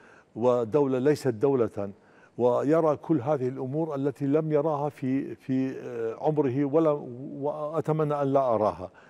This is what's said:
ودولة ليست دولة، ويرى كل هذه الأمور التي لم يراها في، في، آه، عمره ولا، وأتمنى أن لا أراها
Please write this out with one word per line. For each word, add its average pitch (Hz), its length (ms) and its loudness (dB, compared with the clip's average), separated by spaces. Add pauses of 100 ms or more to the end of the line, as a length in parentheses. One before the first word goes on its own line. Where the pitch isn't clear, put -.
(360)
ودولة 123 640 2
ليست 139 280 2
دولة، 110 640 0 (460)
ويرى 131 600 2
كل 156 240 0
هذه 131 260 -2
الأمور 135 480 -6
التي 139 300 -2
لم 156 260 2
يراها 147 380 0
في، 135 460 -4
في، 131 440 -2
آه، 117 420 -6
عمره 143 440 0
ولا، 151 260 4 (480)
وأتمنى 151 840 -2
أن 139 120 0
لا 131 220 4
أراها 90 360 0 (180)